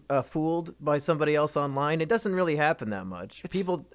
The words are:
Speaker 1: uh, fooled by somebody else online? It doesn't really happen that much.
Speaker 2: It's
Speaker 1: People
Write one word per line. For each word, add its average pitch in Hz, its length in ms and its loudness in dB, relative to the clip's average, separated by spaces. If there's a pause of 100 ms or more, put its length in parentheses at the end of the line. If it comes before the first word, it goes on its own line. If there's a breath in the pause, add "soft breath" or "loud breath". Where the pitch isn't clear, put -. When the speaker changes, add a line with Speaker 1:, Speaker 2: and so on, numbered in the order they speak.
(100)
Speaker 1:
uh, 139 120 4
fooled 165 580 -2
by 147 180 2
somebody 151 380 2
else 147 200 2
online? 143 440 0
It 160 80 0
doesn't 214 260 0
really 175 220 2
happen 147 340 2
that 95 160 -6
much. 92 380 -12
Speaker 2:
It's - 100 -8
Speaker 1:
People 180 400 -2